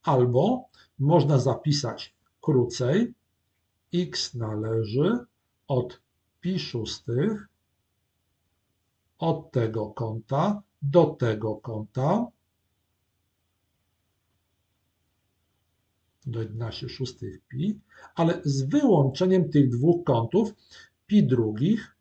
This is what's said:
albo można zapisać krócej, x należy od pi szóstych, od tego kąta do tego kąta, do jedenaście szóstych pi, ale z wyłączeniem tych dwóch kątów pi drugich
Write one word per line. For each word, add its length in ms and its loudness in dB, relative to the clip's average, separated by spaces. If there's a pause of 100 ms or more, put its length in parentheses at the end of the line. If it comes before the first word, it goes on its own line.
albo 640 2 (300)
można 400 4
zapisać 760 -2 (260)
krócej, 760 0 (800)
x 400 -4
należy 840 -2 (500)
od 320 -2 (400)
pi 180 -4
szóstych, 920 -4 (1700)
od 320 -4
tego 360 -2
kąta 760 -4 (200)
do 240 4
tego 500 -2
kąta, 680 -4 (4000)
do 160 -6
jedenaście 460 -10
szóstych 600 -12
pi, 320 -6 (340)
ale 300 0
z 180 -2
wyłączeniem 880 2
tych 200 4
dwóch 340 2
kątów 500 0 (520)
pi 200 4
drugich 760 0